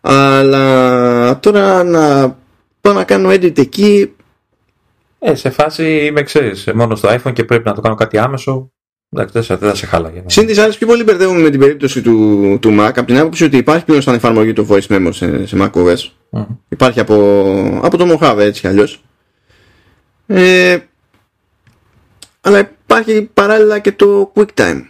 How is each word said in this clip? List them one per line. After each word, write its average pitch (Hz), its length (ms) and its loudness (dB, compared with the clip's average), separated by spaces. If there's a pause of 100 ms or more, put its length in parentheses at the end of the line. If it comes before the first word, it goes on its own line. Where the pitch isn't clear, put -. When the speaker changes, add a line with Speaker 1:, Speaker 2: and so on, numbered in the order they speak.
Speaker 1:
Αλλά 135 1400 2
τώρα 196 440 2
να 147 520 0 (460)
πάω 202 120 2
να 190 100 -2
κάνω 190 260 0
edit 180 280 2
εκεί 196 540 2 (1080)
Speaker 2:
Ε, 160 160 -2
σε 127 140 -6
φάση 156 560 -2
είμαι, 147 180 -2
ξέρεις, 123 520 -4
μόνο 113 200 -2
στο 101 160 -2
iPhone 123 220 -4
και 117 100 -4
πρέπει 117 240 -2
να 101 60 -4
το 104 80 -10
κάνω 110 140 -2
κάτι 107 220 -4
άμεσο. 131 540 -6 (400)
Εντάξει, - 220 -8
δεν 117 100 -4
σε, 95 120 -4
δεν 104 140 -4
θα 101 60 -2
σε - 100 -10
χάλαγε, 82 340 -6
ναι. 92 100 -20
Speaker 1:
Συν 214 180 2
τις 208 100 0
άλλες, 214 200 2
πιο 220 100 -4
πολύ 233 160 2
μπερδεύομαι 185 360 0
με 160 100 4
την 139 100 -2
περίπτωση 139 420 0
του, 104 600 2
του 107 180 2
Mac, 107 160 2
απ' 123 100 -2
την 120 120 0
άποψη 165 260 0
ότι 135 140 2
υπάρχει 156 280 0
πλέον 147 160 2
σαν 127 140 -2
εφαρμογή 113 380 0
το 104 160 -2
voice 98 180 2
memo 92 240 0
σε, 85 340 -6
σε 101 140 -6
macOS. 87 380 0 (320)
Speaker 2:
Μμμ. 110 140 -8 (260)
Speaker 1:
Υπάρχει 123 300 -2
από, 107 160 0 (680)
από 170 140 0
το 175 220 2
Mojave, 131 180 2
έτσι 104 240 0
κι 95 60 -4
αλλιώς. 101 360 0 (1200)
Ε, 185 500 2 (1600)
αλλά 202 180 2 (260)
υπάρχει 220 480 -2
παράλληλα 208 460 2
και 202 120 -2
το 202 440 2
QuickTime. 95 540 0